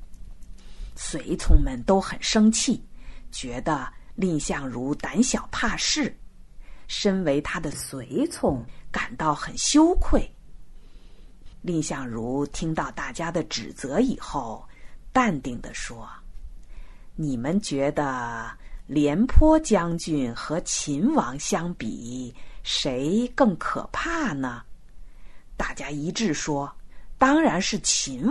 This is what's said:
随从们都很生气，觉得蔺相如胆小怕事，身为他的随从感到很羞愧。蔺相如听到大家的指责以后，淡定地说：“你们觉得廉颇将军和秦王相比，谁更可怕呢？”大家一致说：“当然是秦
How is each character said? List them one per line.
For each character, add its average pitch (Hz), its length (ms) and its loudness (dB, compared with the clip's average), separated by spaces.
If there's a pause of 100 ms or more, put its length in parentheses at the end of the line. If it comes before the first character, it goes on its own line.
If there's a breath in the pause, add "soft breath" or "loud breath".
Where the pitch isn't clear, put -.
(960 soft breath)
随 - 420 -6
从 - 260 10
们 131 200 0
都 190 180 6
很 - 200 -6
生 220 300 6
气， - 340 0 (460 soft breath)
觉 123 300 -8
得 147 300 -2 (240 soft breath)
蔺 175 220 2
相 143 300 -4
如 127 260 -4
胆 - 300 2
小 - 280 0
怕 220 260 -2
事， - 360 0 (720 soft breath)
身 190 360 2
为 143 160 4
他 170 220 -4
的 156 100 -2
随 139 560 -4
从 143 380 0 (260 soft breath)
感 - 240 -4
到 156 180 2
很 - 240 -6
羞 330 380 6
愧。 - 340 6 (1300 soft breath)
蔺 165 200 0
相 139 240 -4
如 120 420 -2
听 160 280 -2
到 156 160 -2
大 - 220 -6
家 170 180 -4
的 170 140 0
指 95 260 -8
责 139 300 0
以 254 180 2
后， - 480 -6 (460 soft breath)
淡 214 280 4
定 123 200 -6
地 - 120 -12
说 - 360 -10 (1080 soft breath)
：“你 143 220 -2
们 151 240 0
觉 139 320 0
得 120 580 -4 (340 soft breath)
廉 147 400 4
颇 311 360 10
将 170 360 2
军 139 380 -2
和 156 260 -4
秦 170 540 0
王 139 240 0
相 175 360 -2
比， 120 600 -8 (280 soft breath)
谁 151 720 0
更 220 220 6
可 - 360 -4
怕 320 400 0
呢？” 247 300 -4 (920 soft breath)
大 - 180 -4
家 - 160 -10
一 147 220 -4
致 190 220 0
说 143 380 -2 (460 soft breath)
：“当 285 220 6
然 196 220 4
是 190 180 -2
秦 254 520 0